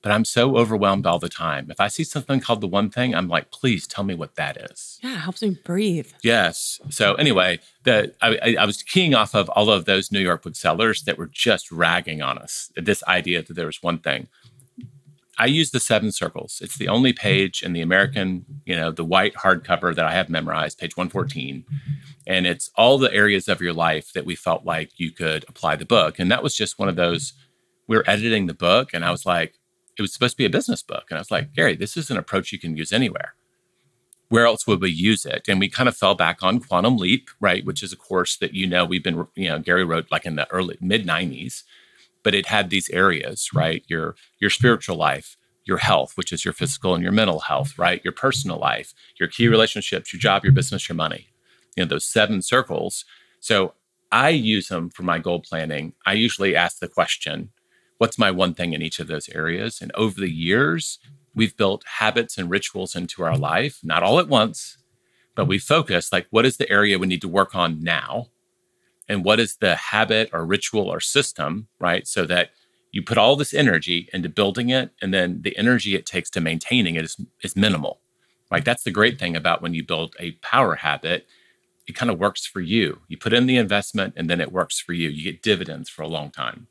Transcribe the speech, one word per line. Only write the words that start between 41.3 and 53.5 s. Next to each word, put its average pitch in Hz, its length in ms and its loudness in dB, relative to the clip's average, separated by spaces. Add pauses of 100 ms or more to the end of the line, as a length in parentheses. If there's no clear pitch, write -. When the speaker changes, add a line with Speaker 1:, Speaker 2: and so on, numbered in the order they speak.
Speaker 1:
But 101 100 2
it 98 140 0
had 101 220 0
these 95 200 -2
areas, 90 640 0
right? 80 340 0
Your, 80 280 -4 (240)
your 101 100 -4
spiritual 110 460 2
life, 71 420 -2 (280)
your 92 120 -2
health, 76 380 2
which - 180 -6
is 80 100 -6
your 87 100 -4
physical - 400 -2
and 87 100 0
your 92 80 0
mental 101 300 2
health, - 360 -4
right? 87 260 0
Your - 100 -4
personal 131 440 -2
life, 69 360 -4 (260)
your 87 100 -2
key 117 180 2
relationships, 110 640 2
your 92 80 -12
job, 98 240 4
your 131 100 8
business, - 360 0
your 85 60 -4
money. - 340 -4 (460)
You 92 80 -2
know, 80 60 -2
those - 160 -2
seven 104 360 2
circles. 95 640 -2 (340)
So 98 340 2 (380)